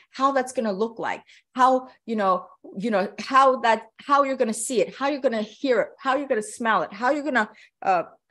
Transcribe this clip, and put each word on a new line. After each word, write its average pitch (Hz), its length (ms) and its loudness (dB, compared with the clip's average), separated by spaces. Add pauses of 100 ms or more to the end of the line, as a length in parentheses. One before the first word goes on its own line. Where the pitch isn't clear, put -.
(120)
how 269 200 0
that's 254 220 -2
gonna 226 180 -2
look 220 280 -6
like, 120 220 -8 (320)
how, 254 360 2 (160)
you 226 100 -6
know, 190 320 0 (300)
you 202 120 -4
know, 202 300 0
how 262 400 4
that, 226 280 0 (100)
how 285 260 2
you're 269 140 -2
gonna 226 160 0
see 226 260 -2
it, 170 160 0
how 277 140 -2
you're 294 100 -2
gonna 208 220 0
hear 220 400 0
it, - 80 -4 (100)
how 262 160 0
you're 285 140 -4
gonna 220 120 0
smell 208 420 -2
it, 147 100 -8
how 233 160 -2
you're 294 160 -2
gonna, 247 240 0 (320)
uh, 180 220 0 (280)